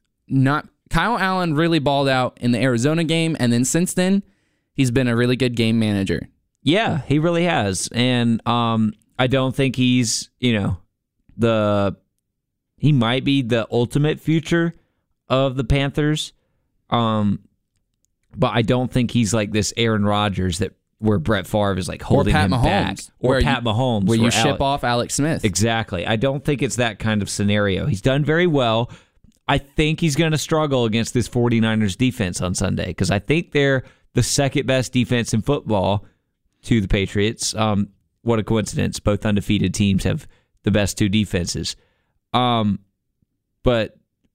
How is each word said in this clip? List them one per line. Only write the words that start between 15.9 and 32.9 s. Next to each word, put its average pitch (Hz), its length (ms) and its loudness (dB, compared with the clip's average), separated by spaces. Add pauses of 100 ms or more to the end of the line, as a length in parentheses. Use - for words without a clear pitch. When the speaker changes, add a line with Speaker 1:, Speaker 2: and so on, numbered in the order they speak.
Speaker 2:
Um, 107 500 0 (960)
but 110 180 0
I 117 80 0
don't 127 300 0
think 120 200 0
he's 113 220 0
like 107 180 0
this 104 260 -2
Aaron 110 280 0
Rodgers 95 540 0
that 101 140 -4 (260)
where 107 200 2
Brett 98 260 -2
Favre 101 320 0
is, 92 100 -6
like, 82 160 -10
Speaker 1:
Or - 20 -14
Speaker 2:
holding - 280 2
Speaker 1:
Pat 151 120 2
Speaker 2:
him - 60 0
Speaker 1:
Mahomes, 123 120 0
Speaker 2:
back. 92 360 0 (200)
Or 123 120 0
Speaker 1:
where 131 100 2
Speaker 2:
Pat 135 220 0
Speaker 1:
you, 117 60 -2
Speaker 2:
Mahomes, 110 380 0
Speaker 1:
where 113 100 4
you 113 60 4
Speaker 2:
where 117 80 2
Speaker 1:
ship 117 280 0
Speaker 2:
Ale- 143 40 -2
Speaker 1:
off 139 200 -2
Alex 120 320 -2
Smith. 160 300 -2
Speaker 2:
Exactly. 104 640 -2
I 113 80 0
don't 135 280 -2
think 147 200 -2
it's 113 140 -4
that 117 200 -2
kind 107 240 0
of 95 80 -4
scenario. 101 580 0
He's 98 140 -2
done 135 240 2
very 165 220 2
well. 120 420 0 (580)
I 139 120 2
think 156 420 -2
he's 151 160 0
gonna 160 220 2
struggle 147 460 0
against 113 280 -2
this 120 140 2
forty-niners 113 680 0
defense 110 460 -2
on 90 120 -2
Sunday 95 400 -4